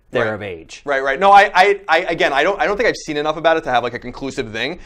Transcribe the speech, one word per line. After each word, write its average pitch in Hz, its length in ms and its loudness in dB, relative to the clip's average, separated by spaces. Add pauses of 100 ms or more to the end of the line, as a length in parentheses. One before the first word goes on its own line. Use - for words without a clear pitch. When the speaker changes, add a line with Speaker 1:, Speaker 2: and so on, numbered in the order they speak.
(120)
Speaker 1:
they're 120 140 0
Speaker 2:
Right. 110 80 -2
Speaker 1:
of 98 80 -10
age. 85 440 -14
Speaker 2:
Right, 135 180 -2
right. 139 160 -2
No, 196 120 4
I, 202 220 8
I, 196 340 4
I, 160 120 2
again, 170 340 -2
I 135 100 2
don't, 165 160 0
I 151 60 0
don't 190 120 -2
think 170 120 0
I've 156 60 -2
seen 156 200 -10
enough 156 220 -4
about 160 200 2
it 156 80 -4
to 147 40 -6
have, 120 140 0
like, 120 100 -6
a 120 60 -10
conclusive 123 520 -10
thing. 123 340 -6